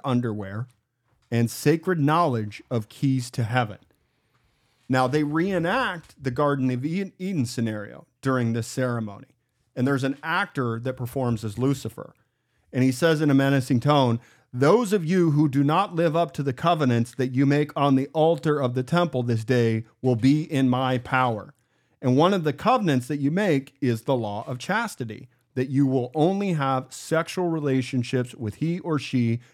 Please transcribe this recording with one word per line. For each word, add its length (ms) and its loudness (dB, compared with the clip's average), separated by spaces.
underwear 640 -4
and 180 2
sacred 500 0
knowledge 680 0
of 200 -4
keys 420 -2
to 120 -4
heaven. 340 -2
Now, 180 4
they 160 0
reenact 1000 -2
the 100 -4
Garden 380 0
of 160 -4
Eden, 320 -4
Eden 280 -2
scenario 600 -6
during 320 0
this 140 -4
ceremony. 600 -6
And 120 0
there's 160 0
an 180 -2
actor 600 -2
that 160 -6
performs 480 -4
as 120 -8
Lucifer. 560 -4
And 100 2
he 80 4
says 300 2
in 100 2
a 20 4
menacing 460 2
tone, 400 4
"Those 400 4
of 140 0
you 260 2
who 160 2
do 160 2
not 320 2
live 200 2
up 180 0
to 100 -6
the 100 -2
covenants 640 0
that 180 -2
you 120 4
make 300 2
on 200 4
the 120 0
altar 540 2
of 120 0
the 100 -2
temple 400 0
this 220 -2
day 400 2
will 160 2
be 260 4
in 260 0
my 280 0
power. 560 -2
And 160 2
one 160 6
of 100 0
the 100 0
covenants 540 0
that 140 -4
you 100 0
make 480 0
is 220 0
the 140 0
law 300 -6
of 120 -10
chastity, 720 -6
that 140 -2
you 160 2
will 300 0
only 380 2
have 360 -2
sexual 580 -4
relationships 880 -2
with 200 -8
he 240 -4
or 200 -2
she 400 0